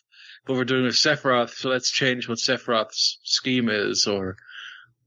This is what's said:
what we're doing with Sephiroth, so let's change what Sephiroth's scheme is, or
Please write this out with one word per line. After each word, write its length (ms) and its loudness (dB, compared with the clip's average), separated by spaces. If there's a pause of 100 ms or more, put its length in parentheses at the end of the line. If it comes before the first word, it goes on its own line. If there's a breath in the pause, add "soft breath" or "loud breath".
(460 loud breath)
what 100 -2
we're 80 0
doing 200 2
with 100 2
Sephiroth, 560 2
so 200 -6
let's 200 0
change 380 0
what 100 -4
Sephiroth's 880 0
scheme 440 0
is, 380 0
or 300 -2 (720 loud breath)